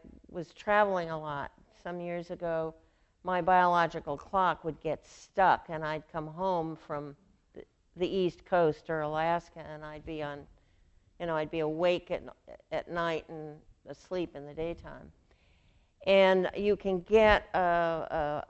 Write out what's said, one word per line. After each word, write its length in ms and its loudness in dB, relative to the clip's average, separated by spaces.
was 240 -10
traveling 560 2
a 80 -6
lot 340 -8
some 180 -10
years 300 -8
ago, 440 -4
my 160 0
biological 760 4
clock 480 0
would 160 -6
get 260 -6
stuck, 640 2
and 140 -6
I'd 280 -6
come 140 -8
home 500 -4
from 400 -10
the, 100 -18
the 100 -2
East 380 -2
Coast 460 2
or 100 -2
Alaska, 600 -2
and 120 -14
I'd 200 -16
be 180 -8
on, 180 -8
you 80 -8
know, 80 -2
I'd 160 -2
be 100 -4
awake 500 0
at, 120 -6
at 200 -6
night 400 -4
and 260 -12
asleep 480 -8
in 100 -14
the 60 -16
daytime. 580 -10
And 480 6
you 220 0
can 240 -2
get 540 6
a, 40 2
a, 920 0